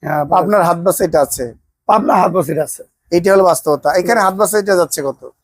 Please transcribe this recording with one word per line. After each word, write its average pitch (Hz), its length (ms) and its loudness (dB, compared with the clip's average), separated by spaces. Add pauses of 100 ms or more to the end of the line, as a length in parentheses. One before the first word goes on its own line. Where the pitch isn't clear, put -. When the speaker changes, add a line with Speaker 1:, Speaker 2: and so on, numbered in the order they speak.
Speaker 1:
হ্যাঁ, 151 220 -4
বাজার 143 40 -12
Speaker 2:
পাবনার 196 340 2
হাত 170 160 0
বাসাইটা 180 420 0
আছে। - 240 -2 (440)
Speaker 1:
পাবনা 220 260 2
হাত 190 180 2
বাসাইটা 156 300 -2
আছে। - 200 -8 (280)
Speaker 2:
এইটা 175 200 0
হলো 196 140 4
বাস্তবতা। 151 480 0
এখানে 185 280 0
হাত 190 140 0
বাসাইটা 202 420 0
যাচ্ছে 170 260 -2
কত? 135 180 -8 (240)